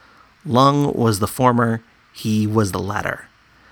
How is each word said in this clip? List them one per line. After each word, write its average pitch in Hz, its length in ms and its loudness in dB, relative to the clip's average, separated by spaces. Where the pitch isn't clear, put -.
Lung 139 480 2
was 113 260 0
the 104 80 -2
former, 120 540 0
he 107 340 -2
was 107 240 0
the 92 80 -4
latter. 95 460 -6